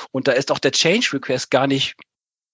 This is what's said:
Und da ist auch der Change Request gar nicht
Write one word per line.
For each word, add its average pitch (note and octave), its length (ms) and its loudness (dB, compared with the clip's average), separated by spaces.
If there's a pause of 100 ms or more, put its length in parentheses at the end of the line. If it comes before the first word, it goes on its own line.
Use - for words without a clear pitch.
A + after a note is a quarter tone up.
(120)
Und C3 160 -2
da B2+ 40 4
ist C#3 200 0
auch C#3 80 -4
der C#3 120 2
Change G3+ 400 2
Request C#3 380 -4
gar C3 160 4
nicht C3+ 300 -2 (580)